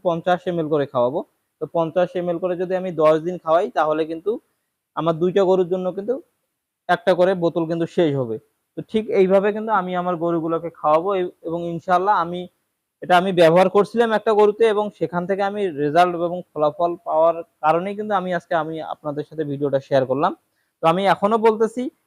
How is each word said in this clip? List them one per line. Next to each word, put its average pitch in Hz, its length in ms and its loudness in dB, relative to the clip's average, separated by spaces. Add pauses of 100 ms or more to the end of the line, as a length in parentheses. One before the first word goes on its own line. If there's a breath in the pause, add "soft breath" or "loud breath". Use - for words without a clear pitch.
পঞ্চাশ 175 440 0
এমএল 170 220 -4
করে 147 180 0
খাওয়াবো। 131 320 0 (420)
তো - 20 -6 (100)
পঞ্চাশ 170 420 0
এমএল 175 240 -4
করে 180 160 -2
যদি 180 200 -4
আমি 185 160 -4
দশ 156 300 4
দিন 180 160 -6
খাওয়াই, 165 340 0
তাহলে 156 340 0
কিন্তু 165 260 -6 (640)
আমার 160 240 0
দুইটা 180 240 2
গরুর 185 260 2
জন্য 185 240 -4
কিন্তু 208 220 -6 (760)
একটা 180 260 0
করে 180 200 2
বোতল 170 320 -2
কিন্তু 165 200 -2
শেষ 165 280 0
হবে। 120 200 -4 (420)
তো - 100 -10
ঠিক 220 220 -2
এইভাবে 196 440 4
কিন্তু 220 180 -6
আমি 180 240 -2
আমার 180 200 -2
গরুগুলোকে 165 540 -4
খাওয়াবো 160 460 0
এ-, 180 180 -4 (120)
এবং 170 200 -6
ইনশাআল্লাহ 180 520 0
আমি, 175 240 -4 (600)
এটা 170 140 2
আমি 190 140 2
ব্যবহার 175 380 6
করছিলাম 220 440 2
একটা 214 200 0
গরুতে 208 360 4
এবং 208 160 0 (100)
সেখান 175 320 -4
থেকে 196 160 -2
আমি 202 180 -4 (160)
রেজাল্ট 165 380 2
এবং 170 300 -4
ফলাফল 151 460 -2 (120)
পাওয়ার 160 320 2 (240)
কারণেই 170 360 0
কিন্তু 214 180 -6
আমি 185 200 -2
আজকে 170 220 -6
আমি 160 280 -4
আপনাদের 147 420 -8
সাথে 156 180 -8
ভিডিওটা 139 360 -2
শেয়ার 135 260 0
করলাম। 139 260 0 (520)
তো - 40 -
আমি 175 180 2
এখনো 202 320 2
বলতেছি, 220 460 0 (240)